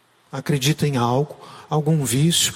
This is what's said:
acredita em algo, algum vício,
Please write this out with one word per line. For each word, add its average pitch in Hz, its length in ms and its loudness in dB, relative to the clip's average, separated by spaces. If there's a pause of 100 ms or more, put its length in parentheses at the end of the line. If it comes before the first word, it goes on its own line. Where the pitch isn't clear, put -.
(300)
acredita 143 560 0
em 135 120 0
algo, 123 360 0 (360)
algum 151 340 0
vício, 139 520 2